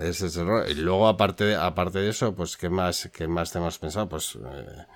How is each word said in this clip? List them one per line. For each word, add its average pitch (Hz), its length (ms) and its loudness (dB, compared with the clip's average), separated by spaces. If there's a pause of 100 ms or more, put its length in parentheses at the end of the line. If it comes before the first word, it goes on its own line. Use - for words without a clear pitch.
Ese 87 260 -2
es 82 100 -6
el 85 100 0
rollo. 104 220 2
Y 76 60 -2
luego, 92 320 4
aparte, 104 480 4
aparte 90 440 0
de 101 100 2
eso, 107 260 0
pues, 87 220 -6
¿qué 90 120 -4
más, 90 440 0
qué 80 140 -6
más 85 240 0
tenemos 85 260 -2
pensado? 82 320 -4
Pues, - 260 -6
eh, 65 300 -12 (300)